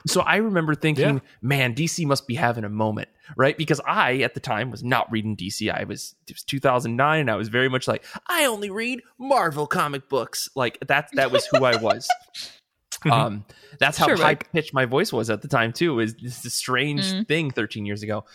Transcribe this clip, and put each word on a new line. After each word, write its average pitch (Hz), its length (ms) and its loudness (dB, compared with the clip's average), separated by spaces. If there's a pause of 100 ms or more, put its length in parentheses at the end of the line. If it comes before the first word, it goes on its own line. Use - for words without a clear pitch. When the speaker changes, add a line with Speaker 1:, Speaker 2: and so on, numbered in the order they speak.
Speaker 1:
so - 140 2
I 165 160 4
remember 185 380 2
thinking, 143 400 2
Speaker 2:
Yeah. 135 40 -2 (220)
Speaker 1:
"Man, 131 320 2
D 143 140 0
C 170 180 -2
must 139 220 0
be 120 80 -4
having 117 280 0
a 104 60 -6
moment," 107 400 -2 (260)
right? 135 220 4
Because 151 280 0
I, 147 340 2
at 117 140 0
the - 60 -12
time, 117 320 -4
was 110 120 -10
not 123 280 0
reading 110 240 -2
D 95 160 -6
C. 107 180 -4
I 87 140 -4
was, - 320 -10 (120)
it - 60 -18
was - 100 -16
two - 160 -4
thousand 123 360 2
nine, 151 260 4
and 131 100 0
I 107 40 0
was 107 140 -4
very 127 200 2
much 127 180 -2
like, 110 160 -2 (240)
"I 330 180 2
only 208 260 -2
read 240 300 -6 (180)
Marvel 180 480 2
comic 147 420 -2
books." - 460 -2
Like, 123 320 -2
that, 143 260 2
that 135 180 2
was - 140 2
who - 180 2
I 123 160 6
was. - 340 0
Speaker 2:
<laughs> 719 40 -4 (880)
Mm-hmm. 160 60 4
Speaker 1:
Um, 110 340 2 (340)
that's 143 180 2
how 165 80 4
Speaker 3:
Sure, 175 100 4
Speaker 1:
high 165 80 2
Speaker 3:
like 147 300 0
Speaker 1:
pitched 160 200 -2
my 131 120 2
voice 139 260 0
was 113 180 0
at 107 120 -2
the 139 80 -10
time 117 240 2
too. 170 200 2
It - 20 0
was 113 200 0
this, 120 260 -12
this 120 120 -10
strange 143 500 -2
Speaker 3:
Mm. 190 240 -2
Speaker 1:
thing 151 240 0
thirteen 107 340 -4
years 101 160 -6
ago. 104 220 -4 (120)